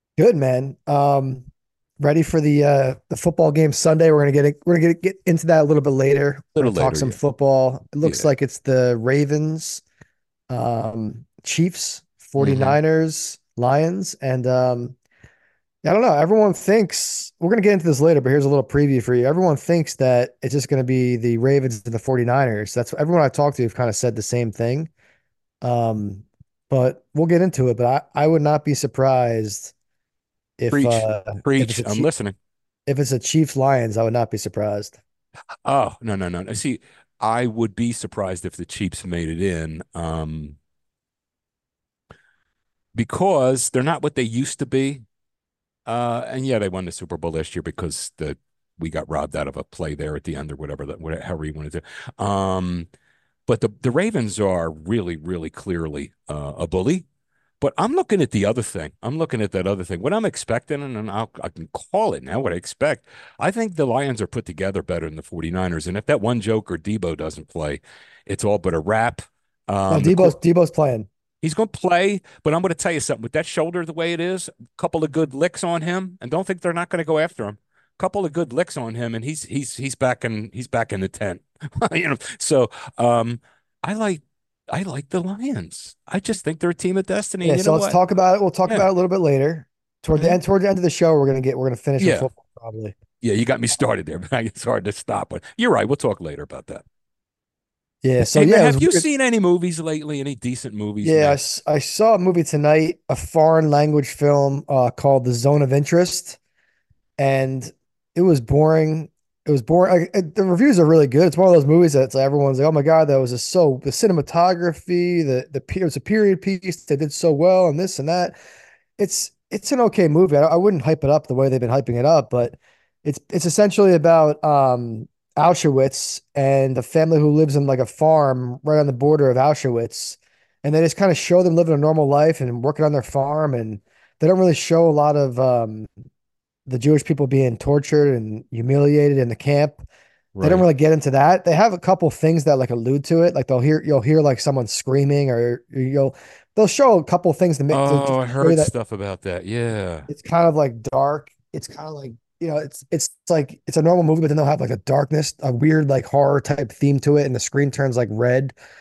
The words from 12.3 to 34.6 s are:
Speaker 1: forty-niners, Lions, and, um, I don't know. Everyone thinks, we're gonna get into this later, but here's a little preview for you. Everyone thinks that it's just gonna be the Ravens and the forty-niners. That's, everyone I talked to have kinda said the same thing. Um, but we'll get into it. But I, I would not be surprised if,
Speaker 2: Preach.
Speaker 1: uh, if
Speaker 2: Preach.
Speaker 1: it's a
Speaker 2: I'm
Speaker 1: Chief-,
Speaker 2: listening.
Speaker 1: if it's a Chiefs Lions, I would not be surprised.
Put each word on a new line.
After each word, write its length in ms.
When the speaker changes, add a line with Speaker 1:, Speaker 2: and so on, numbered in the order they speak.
Speaker 1:
forty-niners, 1080
Lions, 640
and, 240
um, 500
I 60
don't 100
know. 120
Everyone 400
thinks, 840
we're 120
gonna 120
get 120
into 120
this 140
later, 200
but 100
here's 140
a 40
little 160
preview 380
for 120
you. 120
Everyone 300
thinks 400
that 460
it's 120
just 140
gonna 160
be 320
the 220
Ravens 460
and 100
the 40
forty-niners. 760
That's, 200
everyone 300
I 40
talked 300
to 60
have 120
kinda 160
said 240
the 60
same 300
thing. 360
Um, 640
but 340
we'll 120
get 160
into 260
it. 100
But 360
I, 100
I 20
would 160
not 220
be 100
surprised 1000
if, 120
Speaker 2:
Preach. 160
Speaker 1:
uh, 400
if 180
Speaker 2:
Preach. 340
Speaker 1:
it's 20
a 80
Speaker 2:
I'm 80
Speaker 1:
Chief-, 80
Speaker 2:
listening. 300
Speaker 1:
if 120
it's 140
a 60
Chiefs 380
Lions, 420
I 60
would 100
not 160
be 80
surprised. 600